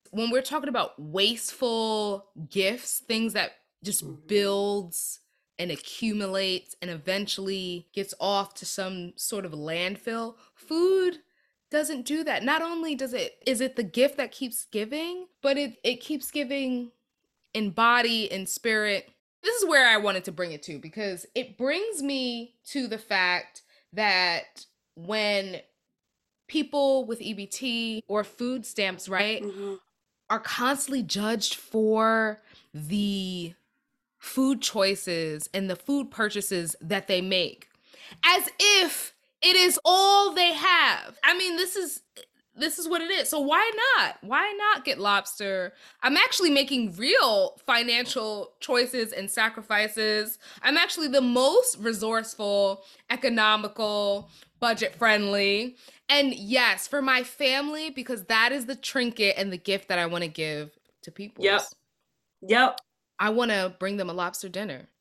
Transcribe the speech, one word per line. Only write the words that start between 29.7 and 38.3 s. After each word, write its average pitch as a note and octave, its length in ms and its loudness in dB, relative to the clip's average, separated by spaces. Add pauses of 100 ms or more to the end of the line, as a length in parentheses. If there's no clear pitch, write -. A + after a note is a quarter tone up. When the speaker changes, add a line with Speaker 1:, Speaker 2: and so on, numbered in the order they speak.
Speaker 1:
are A3 100 0
constantly C4 640 -2
judged G#3 520 -2
for A3 840 2 (320)
the F#3 800 -4 (680)
food C4 420 0
choices F3 920 -2
and G3 160 -2
the F3+ 60 -4
food C#4 340 -2
purchases G3 720 -2
that F3+ 280 -4
they F#3 140 2
make, F#3 460 -2 (560)
as F4+ 240 6 (120)